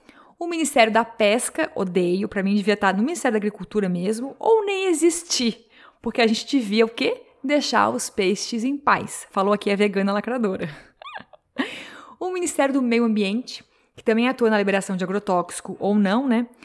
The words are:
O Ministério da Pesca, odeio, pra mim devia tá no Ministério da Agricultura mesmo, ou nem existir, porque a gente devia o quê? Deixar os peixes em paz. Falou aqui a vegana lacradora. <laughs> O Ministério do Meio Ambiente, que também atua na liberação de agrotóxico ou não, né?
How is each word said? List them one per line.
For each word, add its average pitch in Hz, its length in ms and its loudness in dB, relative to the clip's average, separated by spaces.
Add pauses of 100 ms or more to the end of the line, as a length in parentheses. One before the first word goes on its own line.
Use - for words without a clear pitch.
(380)
O 339 100 -6
Ministério 285 460 2
da 226 120 4
Pesca, 226 680 0
odeio, 185 540 0
pra 202 160 -4
mim 196 100 0
devia 202 240 2
tá 196 160 2
no 190 80 0
Ministério 294 320 0
da 220 40 0
Agricultura 202 520 -4
mesmo, 214 480 -4
ou 440 280 4
nem 392 220 -2
existir, 320 760 0 (360)
porque 226 200 -2
a 226 60 6
gente 220 180 0
devia 226 400 2
o 220 40 -2
quê? 262 340 -2 (200)
Deixar 262 460 2
os 240 200 -4
peixes 208 560 -2
em 277 100 0
paz. - 560 -2
Falou 202 220 2
aqui 202 180 0
a 202 40 2
vegana 196 360 0
lacradora. 202 580 -2 (880)
<laughs> - 300 -8 (320)
O 359 120 -4
Ministério 302 420 -2
do 277 80 2
Meio 240 220 2
Ambiente, 214 600 -2 (320)
que - 80 -20
também 233 240 2
atua 247 220 2
na 220 80 2
liberação 196 400 0
de 180 60 -2
agrotóxico 185 760 -4
ou 196 140 0
não, 214 340 2
né? 240 200 2 (180)